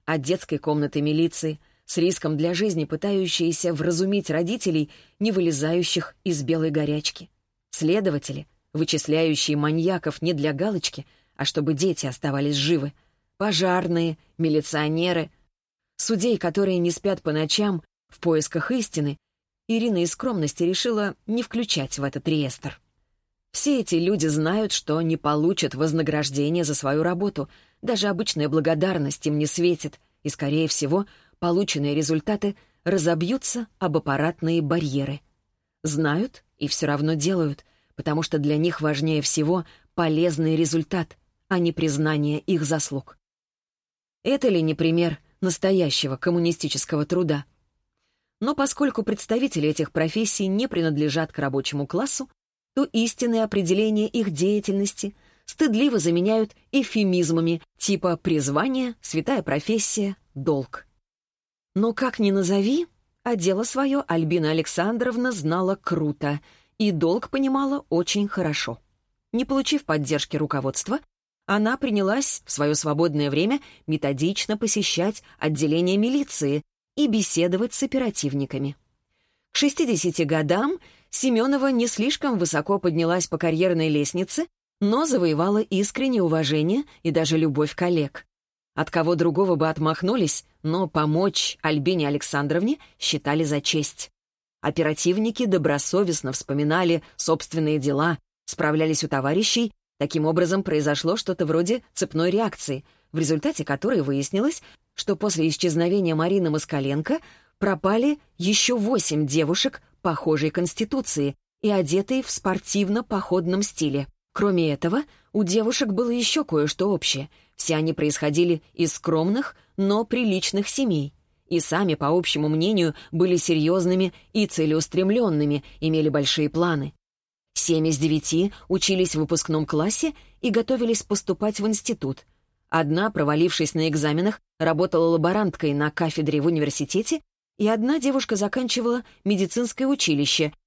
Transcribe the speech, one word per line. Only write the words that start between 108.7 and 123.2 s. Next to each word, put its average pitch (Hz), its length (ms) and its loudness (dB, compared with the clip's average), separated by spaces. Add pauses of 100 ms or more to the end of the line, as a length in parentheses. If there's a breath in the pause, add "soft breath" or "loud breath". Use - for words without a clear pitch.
восемь 202 480 0
девушек 156 560 0 (200 soft breath)
похожей 156 480 0
конституции 175 840 -2 (260)
и 214 80 0
одетые 196 540 0
в - 60 -10
спортивно-походном 190 1300 -2
стиле. 139 440 -2 (260)
Кроме 175 400 2
этого, 202 300 -2 (280 soft breath)
у 208 120 0
девушек 220 460 0
было 226 200 0
ещё 240 340 0
кое-что 160 480 0
общее. 147 380 -2 (260 soft breath)
Все - 200 0
они 156 180 2
происходили 151 680 2 (120)
из 165 200 2
скромных, 175 640 0 (220 soft breath)
но 202 260 2
приличных 202 640 0
семей. 170 460 0 (340)
И 170 120 0
сами, 165 360 2
по 143 120 -2
общему 151 420 0
мнению, 165 460 2 (160 loud breath)
были 180 260 2